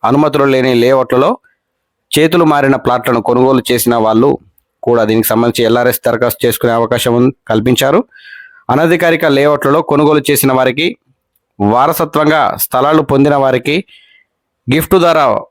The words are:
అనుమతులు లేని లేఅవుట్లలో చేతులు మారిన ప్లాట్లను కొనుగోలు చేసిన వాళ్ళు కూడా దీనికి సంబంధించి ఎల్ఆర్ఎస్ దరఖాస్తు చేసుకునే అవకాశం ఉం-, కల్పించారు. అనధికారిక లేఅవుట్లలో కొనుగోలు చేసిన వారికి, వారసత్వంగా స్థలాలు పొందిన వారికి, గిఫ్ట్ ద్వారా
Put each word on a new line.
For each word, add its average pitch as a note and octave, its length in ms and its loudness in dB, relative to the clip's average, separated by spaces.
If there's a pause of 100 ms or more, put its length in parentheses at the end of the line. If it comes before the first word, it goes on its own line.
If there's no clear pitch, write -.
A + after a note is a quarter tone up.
అనుమతులు C#3 520 0
లేని B2+ 280 0
లేఅవుట్లలో C3 480 2 (800)
చేతులు D#3+ 400 2
మారిన C3+ 320 0
ప్లాట్లను B2 420 -2
కొనుగోలు B2+ 400 2
చేసిన A#2+ 280 0 (100)
వాళ్ళు A2 260 2 (520)
కూడా A#2+ 260 2
దీనికి A2 220 0
సంబంధించి A#2 380 0
ఎల్ఆర్ఎస్ A#2+ 380 0
దరఖాస్తు A#2 380 -2
చేసుకునే B2 340 -2
అవకాశం A#2 400 -2
ఉం-, B2+ 160 0 (160)
కల్పించారు. B2 500 0 (720)
అనధికారిక E3 520 0 (120)
లేఅవుట్లలో C#3+ 440 0 (100)
కొనుగోలు D3 380 2
చేసిన C3+ 300 0
వారికి, C3 280 0 (720)
వారసత్వంగా D3+ 800 0 (240)
స్థలాలు D3 460 0
పొందిన C#3+ 340 2
వారికి, C3 320 -2 (880)
గిఫ్ట్ D#3 380 0
ద్వారా D#3 200 2 (260)